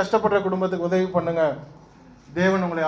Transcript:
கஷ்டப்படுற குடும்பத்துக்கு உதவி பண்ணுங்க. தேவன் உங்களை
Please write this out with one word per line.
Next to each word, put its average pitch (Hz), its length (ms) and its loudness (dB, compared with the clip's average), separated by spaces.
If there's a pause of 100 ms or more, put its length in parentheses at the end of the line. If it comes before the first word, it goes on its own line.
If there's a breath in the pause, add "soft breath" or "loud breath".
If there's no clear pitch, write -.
கஷ்டப்படுற 202 480 2
குடும்பத்துக்கு 185 420 -2
உதவி 185 260 0
பண்ணுங்க. 165 280 0 (960)
தேவன் 190 260 2
உங்களை 165 220 -2